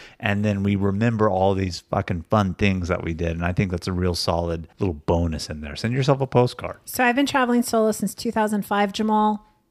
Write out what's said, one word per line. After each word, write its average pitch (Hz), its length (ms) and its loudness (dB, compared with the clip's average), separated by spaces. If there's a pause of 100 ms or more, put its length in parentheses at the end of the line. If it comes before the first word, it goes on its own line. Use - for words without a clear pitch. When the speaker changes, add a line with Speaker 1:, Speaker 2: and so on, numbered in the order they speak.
(200)
Speaker 1:
And 104 240 0
then 101 180 0
we 101 140 2
remember 104 540 2
all 95 240 2
these 95 260 -4
fucking - 480 -4
fun 101 240 2
things 92 360 0
that 87 140 0
we 85 120 -4
did. 85 160 -2
And 82 140 -4
I 90 100 0
think 101 160 0
that's 90 180 -4
a 92 40 -2
real 90 220 0
solid 85 540 -2 (120)
little 95 140 0
bonus 82 540 0
in 76 140 -10
there. 73 120 -10
Send 117 200 -4
yourself 135 260 2
a 135 60 -2
postcard. - 580 0
Speaker 2:
So - 180 -4
I've 240 140 2
been 285 80 4
traveling 240 380 2
solo 220 300 2
since 202 220 -4
two - 180 -6
thousand 214 340 0
five, 202 260 0
Jamal. 214 540 0 (240)